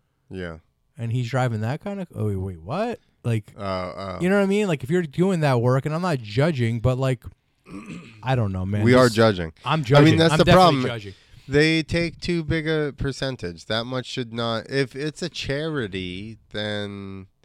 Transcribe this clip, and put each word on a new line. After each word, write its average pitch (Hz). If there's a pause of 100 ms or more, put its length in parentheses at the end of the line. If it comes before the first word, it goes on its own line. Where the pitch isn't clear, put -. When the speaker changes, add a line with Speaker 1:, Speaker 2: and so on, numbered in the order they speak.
(300)
Speaker 1:
Yeah. 87 (380)
Speaker 2:
And 117
he's 123
driving 123
that 120
kind 202
of, 180
oh, 107
wait, 101
wait, 92
what? 185 (260)
Like, 113
Speaker 1:
Oh, 104
oh. 92
Speaker 2:
you 175
know 196
what 202
I 196
mean? 202
Like, 165
if 120
you're 180
doing 170
that 135
work, 127
and 151
I'm 165
not 175
judging, 120
but, 127
like, 131 (420)
<clears throat> -
I 131
don't 110
know, 92
man. 104
Speaker 1:
We 120
are 127
Speaker 2:
This 117
Speaker 1:
judging. 101 (140)
Speaker 2:
I'm 151
judging. 143
Speaker 1:
I 160
mean, 156
that's 165
Speaker 2:
I'm 156
Speaker 1:
the 165
Speaker 2:
definitely 180 (160)
Speaker 1:
problem. 127
Speaker 2:
judging. 110 (320)
Speaker 1:
They 156
take 165
too 170
big 156
a 151
percentage. 127
That 113
much 127
should 120
not. 113
If 135
it's 147
a 175
charity, 107 (140)
then 101 (180)